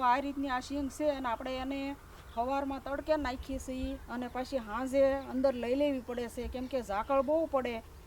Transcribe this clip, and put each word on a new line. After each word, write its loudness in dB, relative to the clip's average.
આ 8
રીતની -2
આ 0
શીંગ -2
છે 2
અને 0
આપણે -2
એને -2
સવારમાં 0
તડકે 0
નાખીએ -2
છીએ -4
અને -4
પાછી -2
સાંજે 4
અંદર 4
લઈ 2
લેવી 2
પડે -4
છે, -6
કેમ -4
કે 0
ઝાકળ 2
બહુ 4
પડે, 0